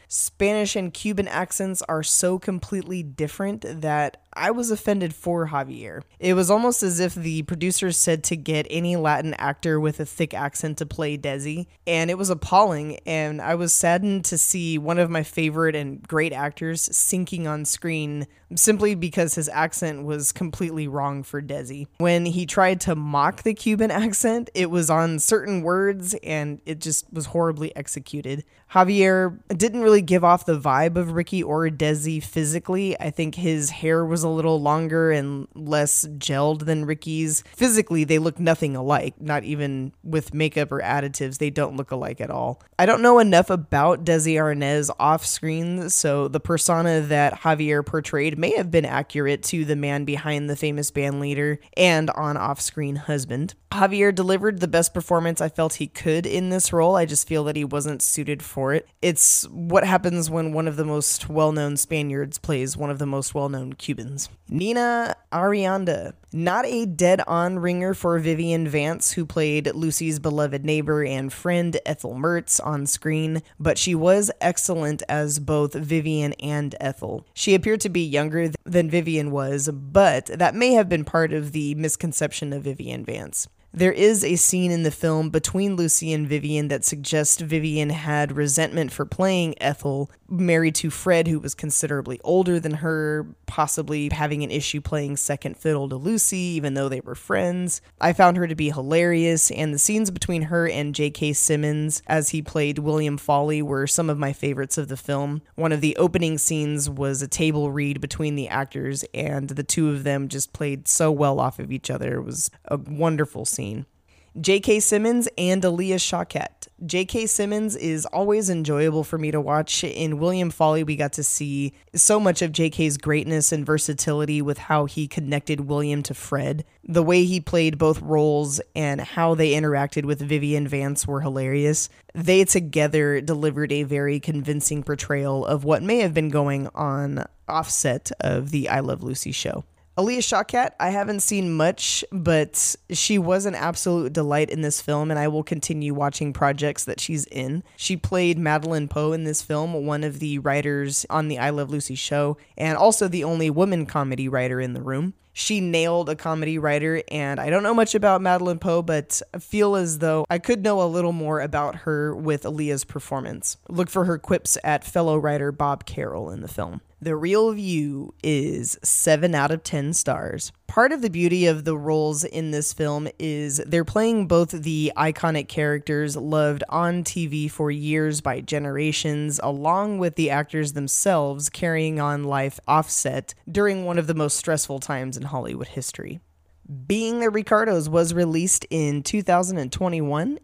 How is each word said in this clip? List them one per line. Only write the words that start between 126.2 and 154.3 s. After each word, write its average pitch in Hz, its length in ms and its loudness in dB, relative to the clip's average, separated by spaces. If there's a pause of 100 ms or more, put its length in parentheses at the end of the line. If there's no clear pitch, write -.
The 170 200 4
way 180 220 6
he 180 140 0
played 160 380 2
both 156 240 4
roles 147 600 2 (120)
and 143 280 -2
how 165 340 2
they 160 160 6
interacted 143 540 2
with 143 160 -2
Vivian 147 460 0
Vance 139 380 -2
were 139 160 -4
hilarious. 139 680 0 (260)
They 185 300 6
together 151 760 2
delivered 147 520 -2
a 147 100 0
very 143 360 0
convincing 147 640 -2
portrayal 139 640 -2
of 139 200 0
what 151 180 2
may 220 160 2
have 185 160 2
been 156 140 2
going 143 440 0
on 143 520 -2 (220)
offset 156 640 -2 (100)
of 131 300 -2
the 147 180 -2
I 135 100 2
Love 135 240 -4
Lucy 131 300 -6
show. - 320 -6 (320)
Aaliyah 233 220 0
Shawkat, 226 500 0 (100)
I 175 100 0
haven't 202 300 -2
seen 190 320 0
much, 160 520 0 (100)
but 160 640 2 (140)
she 202 280 2
was 185 260 2
an 196 80 -2
absolute 170 600 -2
delight 151 360 2
in 160 120 -4
this 147 180 -2
film, 151 320 -2
and 151 80 0
I 147 80 0
will 151 160 0
continue 151 500 -4
watching 143 380 -2
projects 143 540 0
that - 160 -6
she's 151 240 -4
in. 131 360 -4 (140)
She - 220 -4
played 175 420 2
Madeline 156 480 0
Poe 151 240 0
in 160 140 -2
this 156 160 -2
film, 156 440 -2
one 147 200 -2
of 143 140 -6
the 147 200 -2
writers 143 720 0
on 151 180 0
the 143 120 -4
I 131 100 0
Love 143 200 -4
Lucy 143 260 -6
show, 147 420 -2 (200)
and 156 200 0
also 208 320 4
the 170 160 -2
only 160 240 0
woman 170 360 2
comedy 135 440 -2
writer 127 320 0